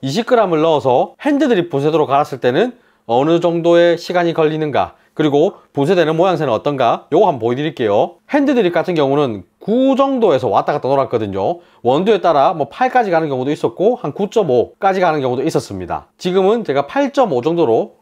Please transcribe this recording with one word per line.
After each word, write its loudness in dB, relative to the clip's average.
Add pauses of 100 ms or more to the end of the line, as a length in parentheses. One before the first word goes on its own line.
이십 -4
그램을 2
넣어서 2
핸드드립 0
분쇄도로 0
갈았을 -2
때는 0 (300)
어느 2
정도의 2
시간이 -2
걸리는가, -2 (180)
그리고 0 (180)
분쇄되는 0
모양새는 0
어떤가, -2
요거 2
한번 -2
보여드릴게요. -2 (140)
핸드드립 2
같은 -2
경우는 0 (160)
구 0
정도에서 2
왔다 0
갔다 -4
놀았거든요. -2 (220)
원두에 2
따라 2
뭐 -6
팔까지 0
가는 0
경우도 -4
있었고 -2
한 -8
구 -4
점 0
오까지 0
가는 0
경우도 -2
있었습니다. -6 (100)
지금은 0
제가 -4
팔 -2
점 0
오 -2
정도로 0